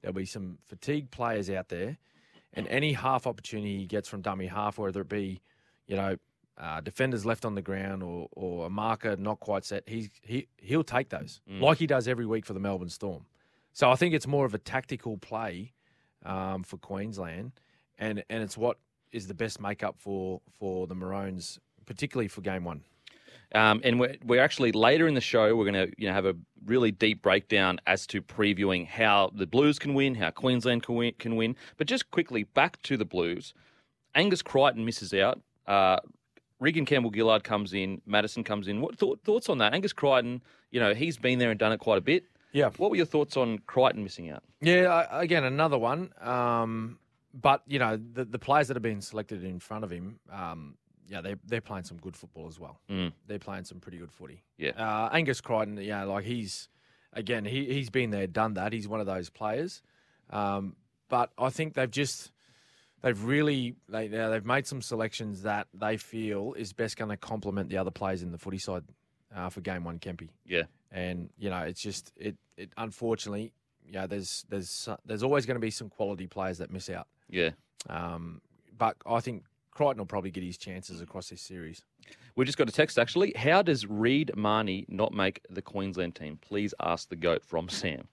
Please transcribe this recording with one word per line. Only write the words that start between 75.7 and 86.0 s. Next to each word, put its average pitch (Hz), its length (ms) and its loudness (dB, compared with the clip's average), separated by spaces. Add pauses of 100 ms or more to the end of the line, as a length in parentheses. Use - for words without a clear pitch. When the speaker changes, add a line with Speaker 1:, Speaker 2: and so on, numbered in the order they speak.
Speaker 1:
some 107 180 -10
quality 98 380 -4
players 92 320 -6
that - 120 -10
miss 92 160 -10
out. 90 200 -10 (240)
Speaker 2:
Yeah. 85 200 2 (380)
Speaker 1:
Um, 85 520 -8 (360)
but 113 200 0 (100)
I 117 140 2
think 113 220 -8 (280)
Crichton 139 280 2
will 98 80 -6
probably 95 240 -4
get 92 120 -8
his 90 140 -10
chances 92 420 -12
across 87 300 -12
this 87 120 -16
series. 87 440 -14 (500)
Speaker 2:
We 127 80 4
just 131 140 0
got 139 100 4
a 107 40 -2
text, - 280 4
actually. 175 360 2
"How 151 260 6
does 143 240 2
Reed 120 500 2
Mahoney 104 540 2
not 101 240 0
make 98 360 0
the 92 120 -8
Queensland 92 540 -4